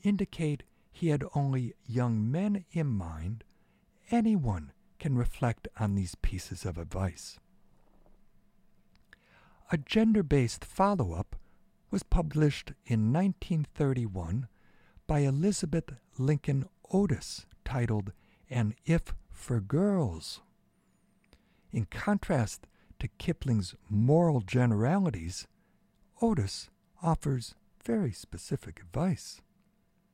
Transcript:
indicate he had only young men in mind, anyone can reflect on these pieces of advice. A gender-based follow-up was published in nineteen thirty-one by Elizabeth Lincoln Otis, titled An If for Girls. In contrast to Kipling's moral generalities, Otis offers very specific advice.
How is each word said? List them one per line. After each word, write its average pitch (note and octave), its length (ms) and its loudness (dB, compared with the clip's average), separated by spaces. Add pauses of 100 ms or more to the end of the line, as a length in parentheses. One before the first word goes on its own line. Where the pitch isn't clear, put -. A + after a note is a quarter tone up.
indicate E3+ 640 -2 (280)
he - 180 -2
had D3 140 2 (120)
only C3+ 380 0 (120)
young A2+ 440 2
men F#3+ 420 0
in D#3+ 160 0
mind, F2+ 560 -4 (680)
anyone C#3+ 600 2 (260)
can C#3 200 0
reflect A#2+ 500 0 (100)
on G2+ 180 0
these F#2+ 200 -2
pieces - 500 -4
of E2+ 120 -4
advice. F2 600 -6 (2250)
A E3+ 60 0
gender-based D#3+ 840 2
follow-up C#3+ 720 0 (560)
was G3 120 -2
published D3+ 680 2 (120)
in A2 260 2
nineteen E3+ 540 0 (100)
thirty-one A#2 720 -2 (580)
by D3+ 140 2
Elizabeth D3+ 760 0 (220)
Lincoln C#3 520 0 (220)
Otis, - 540 0 (200)
titled A2 480 -2 (360)
An A2+ 240 0 (120)
If D#3+ 280 2 (180)
for - 300 -4
Girls. C#3 800 0 (1300)
In A2 140 -2
contrast - 840 -2 (320)
to - 80 -4
Kipling's A#2+ 680 -2 (160)
moral C#3 520 4
generalities, A#2 1040 0 (760)
Otis F#3 480 0 (320)
offers D3 540 -2 (300)
very G#3 260 0
specific - 720 -10
advice. - 600 -4 (720)